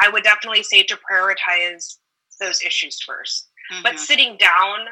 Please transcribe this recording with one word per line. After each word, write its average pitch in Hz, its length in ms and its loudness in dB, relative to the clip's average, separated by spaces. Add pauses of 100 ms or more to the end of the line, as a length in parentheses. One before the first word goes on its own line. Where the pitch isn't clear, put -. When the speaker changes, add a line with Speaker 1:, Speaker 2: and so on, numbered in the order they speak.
Speaker 1:
I 185 100 6
would 220 120 -2
definitely 214 400 2
say 196 220 4
to 208 120 -4
prioritize 180 1000 -2 (440)
those 185 220 -4
issues - 400 -4
first. - 460 -10 (340)
But 233 140 2
Speaker 2:
Mm-hmm. - 20 -10
Speaker 1:
sitting 262 400 0
down, 196 420 4 (120)